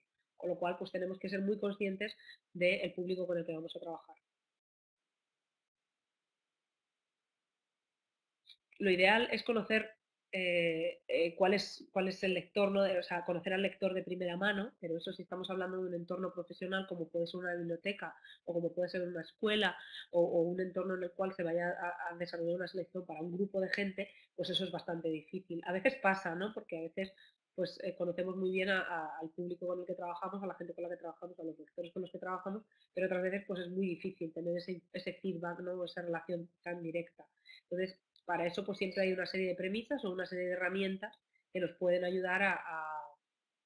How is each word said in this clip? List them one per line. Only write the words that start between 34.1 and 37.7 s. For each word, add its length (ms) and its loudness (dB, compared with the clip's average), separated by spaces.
tener 240 0
ese, 240 -4
ese 220 -6
feedback, 440 -2
¿no? 140 -4
O 120 -2
esa 180 -6
relación 460 -4
tan 180 -6
directa. 460 -6
Entonces, 320 -2